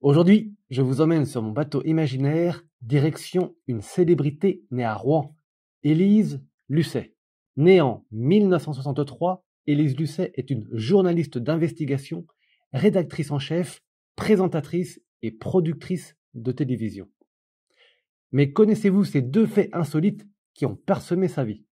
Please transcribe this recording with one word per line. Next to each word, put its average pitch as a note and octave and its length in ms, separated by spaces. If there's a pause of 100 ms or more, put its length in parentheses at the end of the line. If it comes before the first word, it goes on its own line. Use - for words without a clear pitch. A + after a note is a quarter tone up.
Aujourd'hui, F3 520 (160)
je B2+ 100
vous C3+ 220
emmène D#3 240
sur A#2+ 160
mon A2 100
bateau D3 320
imaginaire, D#3 800 (160)
direction D3 720 (120)
une A2+ 160
célébrité E3 880
née B2 140
à A2 100
Rouen, C3+ 420 (460)
Élise E3 600 (280)
Lucet. C#3+ 440 (420)
Née E3+ 260
en A#2+ 280
mille E3 380
neuf F3 140
cent D3+ 100
soixante-trois, C#3+ 720 (220)
Élise D3 320
Lucet E3 380
est B2 120
une G#2+ 240
journaliste E3+ 640
d'investigation, D#3 920 (460)
rédactrice E3+ 580
en D3 80
chef, E3 440 (340)
présentatrice F3 880 (180)
et A2 120
productrice E3 840 (160)
de A#2+ 180
télévision. A2+ 560 (1300)
Mais C#3 200
connaissez-vous G3+ 520
ces D3 160
deux C#3+ 260
faits G#3 280
insolites E3+ 520 (280)
qui - 100
ont G#2 120
parsemé F#3 520
sa C3+ 160
vie ? G#2+ 280